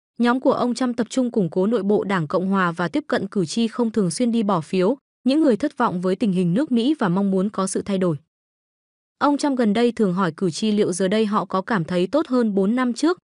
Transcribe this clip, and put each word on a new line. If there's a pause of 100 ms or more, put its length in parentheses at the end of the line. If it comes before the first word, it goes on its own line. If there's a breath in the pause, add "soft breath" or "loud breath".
(200)
Nhóm
của
ông
Trump
tập
trung
củng
cố
nội
bộ
Đảng
Cộng
hòa
và
tiếp
cận
cử
tri
không
thường
xuyên
đi
bỏ
phiếu, (260)
những
người
thất
vọng
với
tình
hình
nước
Mỹ
và
mong
muốn
có
sự
thay
đổi. (1000)
Ông
Trump
gần
đây
thường
hỏi
cử
tri
liệu
giờ
đây
họ
có
cảm
thấy
tốt
hơn
bốn
năm
trước, (140)